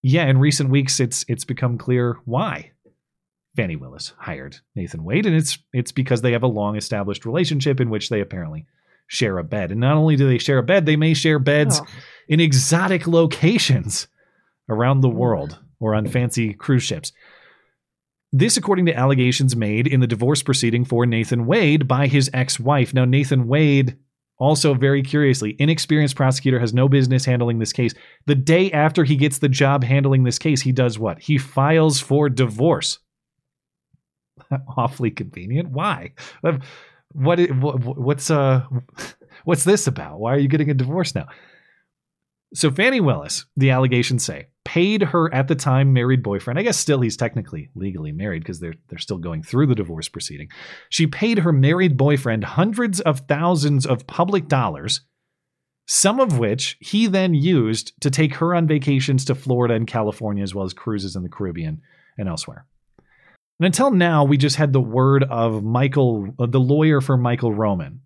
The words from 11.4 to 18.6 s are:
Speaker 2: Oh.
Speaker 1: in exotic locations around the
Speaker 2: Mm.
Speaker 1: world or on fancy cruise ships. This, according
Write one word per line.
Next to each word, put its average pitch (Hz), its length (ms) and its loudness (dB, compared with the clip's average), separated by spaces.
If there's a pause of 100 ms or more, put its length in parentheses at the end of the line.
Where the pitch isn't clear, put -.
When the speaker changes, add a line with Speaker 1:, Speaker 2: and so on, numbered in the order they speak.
Speaker 2:
Oh. - 60 -10 (420)
Speaker 1:
in 151 120 2
exotic 165 680 2
locations 160 1000 2 (600)
around 123 340 2
the 131 80 4
Speaker 2:
Mm. 113 60 -2
Speaker 1:
world 101 440 -2 (200)
or 110 140 0
on 107 140 0
fancy 117 480 -2
cruise 127 280 2
ships. - 280 -8 (1200)
This, 180 240 2
according 185 300 0